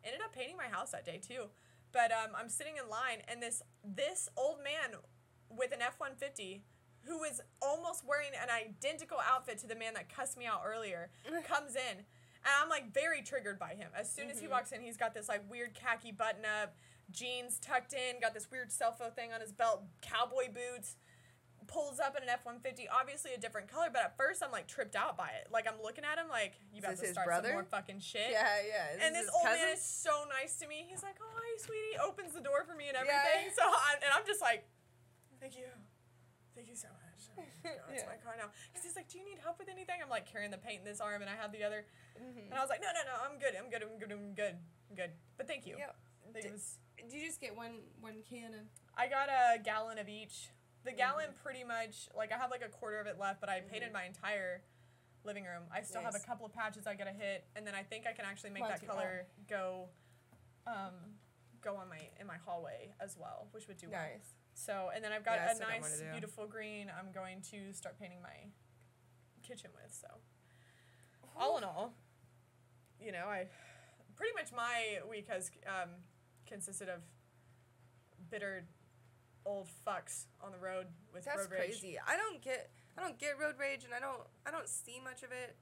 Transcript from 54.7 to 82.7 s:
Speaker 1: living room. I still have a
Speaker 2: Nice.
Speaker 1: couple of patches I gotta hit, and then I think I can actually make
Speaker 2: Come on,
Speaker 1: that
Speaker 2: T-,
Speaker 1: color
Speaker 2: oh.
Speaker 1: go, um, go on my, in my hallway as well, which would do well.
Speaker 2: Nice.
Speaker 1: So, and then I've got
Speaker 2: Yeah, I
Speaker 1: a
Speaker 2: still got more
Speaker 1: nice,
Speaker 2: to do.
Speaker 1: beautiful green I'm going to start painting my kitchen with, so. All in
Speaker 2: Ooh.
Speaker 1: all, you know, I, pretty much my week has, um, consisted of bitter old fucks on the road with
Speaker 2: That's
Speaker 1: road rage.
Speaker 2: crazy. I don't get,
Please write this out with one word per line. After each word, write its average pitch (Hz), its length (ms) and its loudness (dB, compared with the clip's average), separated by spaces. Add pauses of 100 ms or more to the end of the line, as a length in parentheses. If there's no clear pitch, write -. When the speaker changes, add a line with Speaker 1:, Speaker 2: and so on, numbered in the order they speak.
Speaker 1:
living 202 200 -6
room. 175 180 -8 (100)
I 214 100 -2
still 208 200 -4
have 208 120 0
a 202 40 0
Speaker 2:
Nice. - 80 -8
Speaker 1:
couple 226 200 -4
of 208 60 -12
patches 214 340 -4
I 202 80 -2
gotta 196 180 -4
hit, 202 420 -2
and 214 120 -8
then 202 80 -6
I 196 100 -2
think 226 220 -6
I 226 60 0
can 226 120 -6
actually 202 260 -8
make 196 140 -4
Speaker 2:
Come 214 80 2
on, - 0 -
Speaker 1:
that 175 80 -2
Speaker 2:
T-, - 80 -14
Speaker 1:
color 185 400 -2
Speaker 2:
oh. - 200 -20
Speaker 1:
go, 185 400 -2 (800)
um, 196 280 -4 (640)
go 202 160 -4
on 185 120 -10
my, 160 120 -12 (200)
in 202 60 -10
my 170 100 -8
hallway 165 640 -6
as 196 160 -8
well, - 360 -10
which 220 160 -14
would 185 100 -14
do 170 120 -14
well. 185 120 -4
Speaker 2:
Nice. - 320 -10 (200)
Speaker 1:
So, 196 400 -2
and 220 80 -2
then 214 100 -2
I've 214 120 -2
got 226 120 6
Speaker 2:
Yeah, - 120 4
I 226 40 6
Speaker 1:
a - 20 6
Speaker 2:
still 220 140 -2
got 226 120 0
more - 80 -4
Speaker 1:
nice, - 100 -2
Speaker 2:
to 156 60 -6
do. 156 80 -6
Speaker 1:
beautiful 214 340 -6
green 214 500 -8
I'm 185 160 -10
going 190 280 -6 (100)
to 196 220 -10
start 190 260 -10
painting 180 240 -12
my 113 280 -14 (920)
kitchen 208 320 -14
with, - 240 -18
so. - 100 -14 (1300)
All 285 220 6
in 226 60 -2
Speaker 2:
Ooh. 190 40 -2
Speaker 1:
all, 190 260 -4 (1080)
you 214 120 -8
know, 180 140 -4
I, 190 200 -2 (680)
pretty 453 200 0
much 320 180 -2
my 233 460 2 (100)
week 208 200 -8
has, 190 220 -2 (160)
um, 185 220 -2 (580)
consisted 196 420 -8
of 180 120 -4 (1300)
bitter 196 340 -4 (800)
old 196 220 -4 (180)
fucks - 400 -4 (140)
on 196 120 -12
the 185 60 -14
road 185 280 -4 (260)
with - 120 -12
Speaker 2:
That's 285 140 0
Speaker 1:
road 196 140 -2
rage. 185 280 0
Speaker 2:
crazy. 170 260 -6
I 302 100 4
don't 392 260 0
get, 254 280 -4 (260)